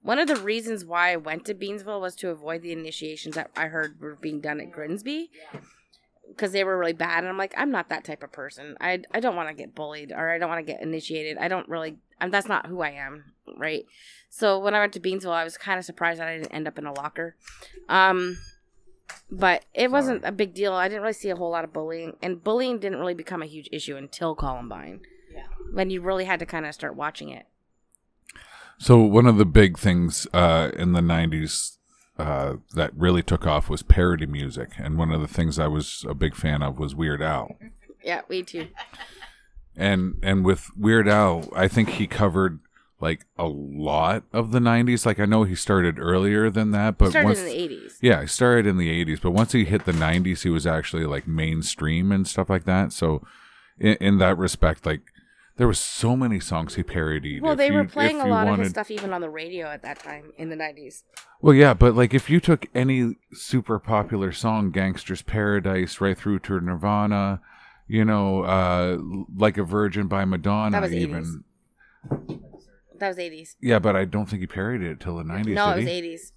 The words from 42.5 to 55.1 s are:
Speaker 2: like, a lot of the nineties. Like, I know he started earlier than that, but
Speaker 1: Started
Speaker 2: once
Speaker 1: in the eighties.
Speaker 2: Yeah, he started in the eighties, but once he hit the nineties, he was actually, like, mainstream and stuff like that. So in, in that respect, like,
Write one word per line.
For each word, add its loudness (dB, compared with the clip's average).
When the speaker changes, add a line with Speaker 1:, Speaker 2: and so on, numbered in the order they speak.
Speaker 2:
like, -4
a -2
lot 0
of 0
the 4
nineties. 4
Like, 2
I 4
know 6
he 0
started 2
earlier 2
than 0
that, 0
but 8
Speaker 1:
Started 4
Speaker 2:
once 4
Speaker 1:
in -6
the -6
eighties. -8
Speaker 2:
Yeah, 6
he -6
started 4
in 4
the 2
eighties, 0
but 0
once 4
he 6
hit 0
the 2
nineties, 2
he 0
was 2
actually, -2
like, -4
mainstream 0
and 2
stuff -2
like 0
that. 2
So 0
in, 4
in 4
that 4
respect, 0
like, -2